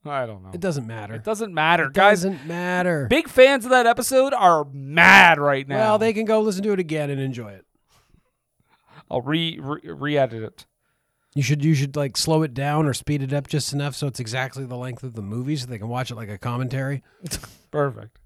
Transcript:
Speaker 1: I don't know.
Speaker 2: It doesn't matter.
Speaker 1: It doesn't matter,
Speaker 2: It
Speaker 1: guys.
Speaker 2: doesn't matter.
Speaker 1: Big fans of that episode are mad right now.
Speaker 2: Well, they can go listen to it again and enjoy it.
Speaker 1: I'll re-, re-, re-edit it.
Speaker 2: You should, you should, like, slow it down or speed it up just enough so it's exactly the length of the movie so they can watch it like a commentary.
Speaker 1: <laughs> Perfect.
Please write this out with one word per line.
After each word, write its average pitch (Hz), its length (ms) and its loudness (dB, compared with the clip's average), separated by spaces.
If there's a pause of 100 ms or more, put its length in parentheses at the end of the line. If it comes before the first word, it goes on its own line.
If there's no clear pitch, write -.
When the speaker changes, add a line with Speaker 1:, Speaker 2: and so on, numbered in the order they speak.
Speaker 1:
I 139 200 -4
don't 104 160 -14
know. 92 120 -18
Speaker 2:
It 175 80 -10
doesn't 147 260 -4
matter. 110 280 -10
Speaker 1:
It 110 100 -10
doesn't 214 280 -6
matter, 160 340 4
Speaker 2:
It 139 60 -10
Speaker 1:
guys. 190 260 6
Speaker 2:
doesn't 170 280 -4
matter. 175 600 -2
Speaker 1:
Big - 180 2
fans 254 380 6
of 254 60 -2
that 254 140 6
episode 262 480 2
are 165 380 4
mad 165 680 8
right 143 300 0
now. 139 100 -4
Speaker 2:
Well, 214 200 4
they 220 160 0
can 214 100 -4
go 220 160 2
listen 208 240 -2
to 214 80 0
it 196 80 0
again 151 300 -4
and 139 100 -4
enjoy 120 300 -6
it. 98 160 -20 (1500)
Speaker 1:
I'll 123 100 -2
re-, 165 380 -4
re-, 143 240 -10
re-edit 139 600 -2
it. - 220 -16 (680)
Speaker 2:
You 143 100 0
should, 143 220 0
you 160 80 4
should, 139 240 -2
like, 139 180 -6
slow 160 280 0
it 139 100 -6
down 147 320 -2
or 139 80 0
speed 147 280 -4
it 135 120 -4
up 143 140 -4
just - 260 -4
enough 143 220 -6
so 147 120 -6
it's 131 140 -8
exactly 127 420 -8
the 123 140 -12
length 123 260 -10
of 127 100 -12
the 110 80 -10
movie 123 360 -6
so 123 80 -8
they 123 120 -12
can 104 120 -10
watch 123 200 -6
it 123 60 -10
like 113 140 -12
a 104 80 -10
commentary. 131 680 -6 (340)
Speaker 1:
<laughs> - 340 -18
Perfect. 120 540 -4